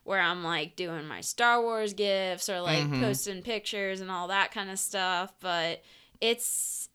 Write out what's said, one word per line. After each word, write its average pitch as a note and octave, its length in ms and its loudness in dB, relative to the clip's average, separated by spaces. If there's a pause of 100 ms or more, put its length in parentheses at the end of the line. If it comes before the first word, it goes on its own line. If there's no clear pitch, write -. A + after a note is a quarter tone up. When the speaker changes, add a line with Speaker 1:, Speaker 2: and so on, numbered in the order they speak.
Speaker 1:
where G3 180 0
I'm, F3 220 2
like, E3 320 -2
doing E3 320 -6
my G2+ 140 -10
Star A#3+ 400 4
Wars A3 320 0
gifs F#3+ 540 0
or, F#3 140 -2
like, D#3 220 2
Speaker 2:
Mm-hmm. C#3+ 180 0
Speaker 1:
posting C3+ 400 0
pictures G3+ 600 -2
and F#3+ 100 -6
all F3+ 160 -4
that G3 240 2
kind G3 180 -4
of F#3+ 100 -6
stuff. F#3 600 0
But E3+ 420 0 (380)
it's, - 760 0